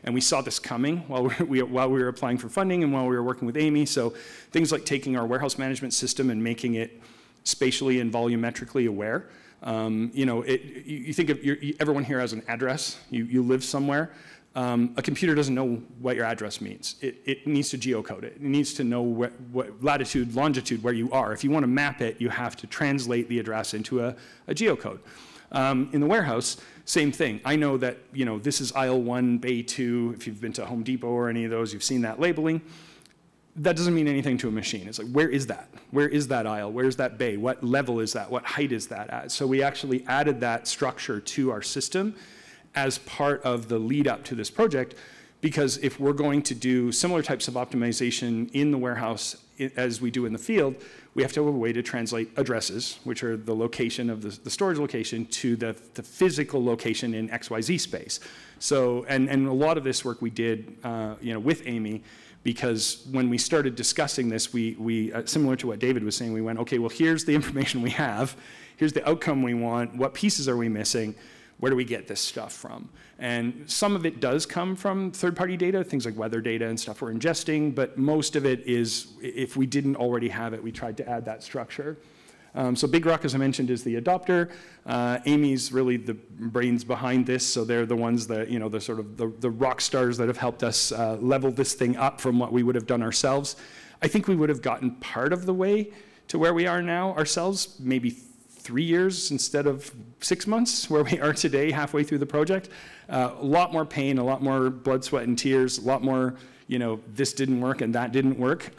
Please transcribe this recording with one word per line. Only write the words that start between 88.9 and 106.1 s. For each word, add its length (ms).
of 180
the, 100
the 120
rock 300
stars 360
that 100
have 100
helped 260
us, 280
uh, 300
level 300
this 220
thing 240
up 220
from 200
what 120
we 120
would 100
have 140
done 160
ourselves. 520
I 60
think 200
we 80
would 140
have 140
gotten 320
part 360
of 140
the 80
way 380
to 100
where 140
we 120
are 160
now 340
ourselves, 640
maybe 300
three 720
years 460
instead 380
of 240
six 280
months, 420
where 140
we 160
are 140
today, 360
halfway 340
through 140
the 80
project. 440
Uh, 300
a 60
lot 260
more 140
pain, 320
a 60
lot 180
more 300
blood, 320
sweat, 240
and 100
tears, 400
a 40
lot 220
more, 320